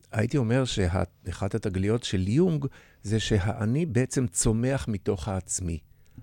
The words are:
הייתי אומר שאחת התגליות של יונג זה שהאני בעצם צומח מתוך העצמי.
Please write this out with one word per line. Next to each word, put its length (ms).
הייתי 260
אומר 280
שאחת 880
התגליות 480
של 240
יונג 380
זה 160
שהאני 680
בעצם 420
צומח 600
מתוך 400
העצמי. 520